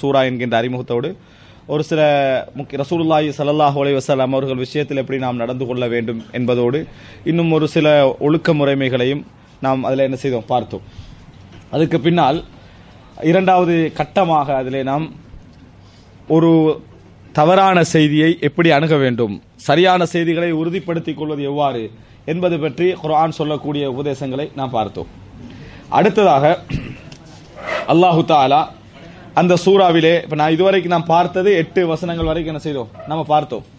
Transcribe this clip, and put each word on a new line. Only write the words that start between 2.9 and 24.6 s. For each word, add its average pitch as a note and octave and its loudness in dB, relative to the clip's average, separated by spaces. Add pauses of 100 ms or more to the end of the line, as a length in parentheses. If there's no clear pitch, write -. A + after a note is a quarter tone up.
ஸல்லல்லாஹு D3 2
அலைஹி C#3 0
வஸல்லம் C3 0
அவர்கள் C3+ -2
விஷயத்தில் C#3 -6
எப்படி C3 -4
நாம் B2+ -4
நடந்து B2 -6
கொள்ள B2 -4
வேண்டும் A#2 -4
என்பதோடு, B2 0 (360)
இன்னும் E3+ 0
ஒரு D#3 2
சில D3 4
ஒழுக்க D#3+ 2
முறைமைகளையும் C#3 0 (360)
நாம் C3+ -2
அதில் C3+ -2
என்ன C3+ 0
செய்தோம், B2 -4
பார்த்தோம். - -6 (680)
அதுக்கு D#3+ 0
பின்னால் E3 2 (760)
இரண்டாவது F3 2
கட்டமாக D3+ 0
அதிலே C3 -4
நாம் C#3+ -4 (1120)
ஒரு D#3+ 2 (520)
தவறான F3+ 4
செய்தியை D#3 2
எப்படி E3 2
அணுக D3+ 2
வேண்டும், A#2+ 0 (140)
சரியான F3+ 2
செய்திகளை E3+ -2
உறுதிப்படுத்திக் E3 -4
கொள்வது D3+ -6
எவ்வாறு C#3 -2 (340)
என்பது E3+ -2
பற்றி D#3 -2
குர்ஆன் D#3 0
சொல்லக்கூடிய D3 -4
உபதேசங்களை C3+ -6
நாம் C3+ -6